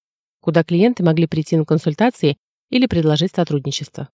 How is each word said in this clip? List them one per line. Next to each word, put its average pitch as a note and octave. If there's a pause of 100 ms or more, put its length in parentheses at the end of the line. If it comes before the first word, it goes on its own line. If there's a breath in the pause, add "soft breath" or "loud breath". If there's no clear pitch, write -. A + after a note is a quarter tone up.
(420)
куда E3
клиенты F#3+
могли E3
прийти D#3+
на D#3+
консультации D#3+ (320)
или B3+
предложить D#3+
сотрудничество. C#3+